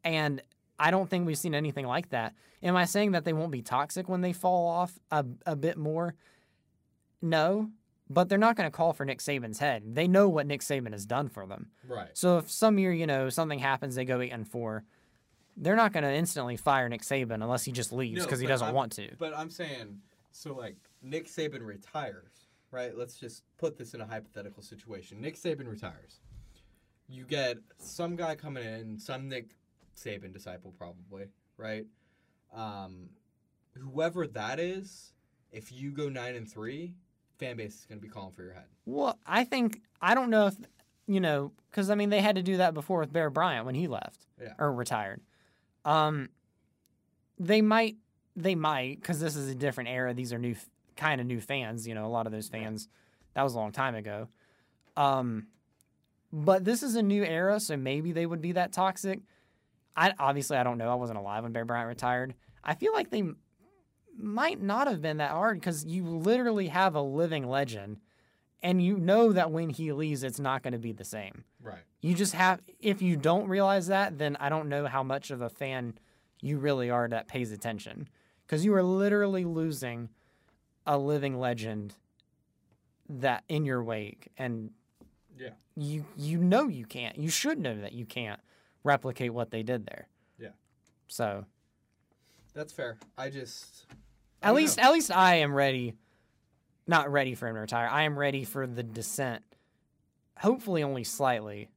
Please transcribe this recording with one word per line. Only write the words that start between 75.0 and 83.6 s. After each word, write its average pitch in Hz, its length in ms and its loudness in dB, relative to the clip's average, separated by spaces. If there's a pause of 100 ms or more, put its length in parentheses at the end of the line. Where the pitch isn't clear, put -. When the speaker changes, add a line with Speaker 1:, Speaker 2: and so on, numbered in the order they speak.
Speaker 1:
much 135 280 -4
of 127 100 -6
a 120 80 -4
fan 127 480 -6 (440)
you 143 180 -2
really 135 320 2
are 120 160 2
that 117 200 -4
pays 123 240 -4
attention. 107 560 -8 (400)
'Cause 156 160 0
you 208 120 6
are 185 80 6
literally 196 600 2
losing 143 640 -4 (760)
a 147 140 2
living 139 400 0
legend 110 560 -4 (1120)
that 131 400 0
in 151 160 2